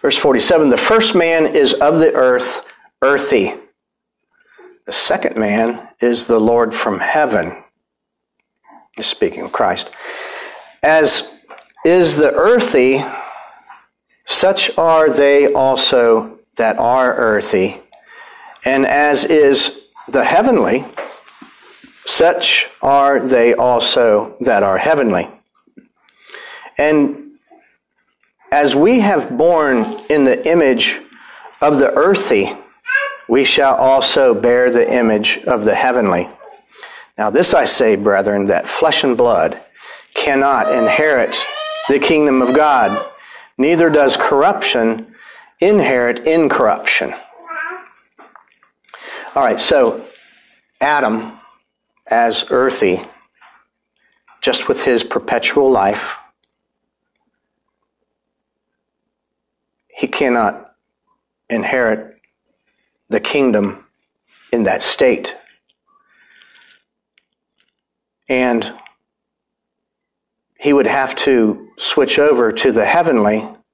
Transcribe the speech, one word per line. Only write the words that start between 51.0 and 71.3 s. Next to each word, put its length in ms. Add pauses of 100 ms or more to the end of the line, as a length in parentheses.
as 420
earthy, 520 (1400)
just 260
with 180
his 180
perpetual 640
life, 460 (3750)
he 200
cannot 680 (760)
inherit 680 (920)
the 100
kingdom 680 (680)
in 100
that 180
state. 540 (3000)
And 440 (1800)
he 160
would 140
have 300
to 600